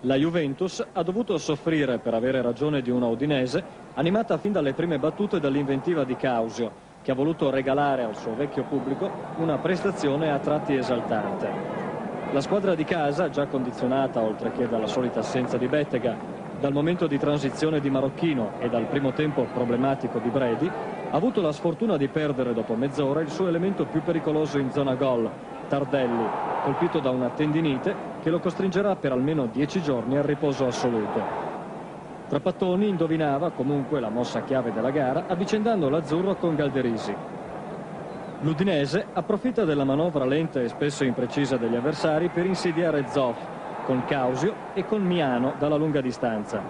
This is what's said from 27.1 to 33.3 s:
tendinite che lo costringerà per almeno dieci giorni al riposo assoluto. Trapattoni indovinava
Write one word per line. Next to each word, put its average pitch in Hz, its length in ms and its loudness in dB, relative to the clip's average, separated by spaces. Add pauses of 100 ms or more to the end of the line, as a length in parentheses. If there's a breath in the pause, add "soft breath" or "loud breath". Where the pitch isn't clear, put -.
tendinite 151 840 0 (100)
che 160 80 0
lo 170 80 2
costringerà 185 580 0
per 135 160 0
almeno 135 340 2
dieci 143 360 0
giorni 131 340 0
al 143 80 2
riposo 139 420 2
assoluto. 113 560 0 (1040)
Trapattoni 185 600 2
indovinava 160 600 2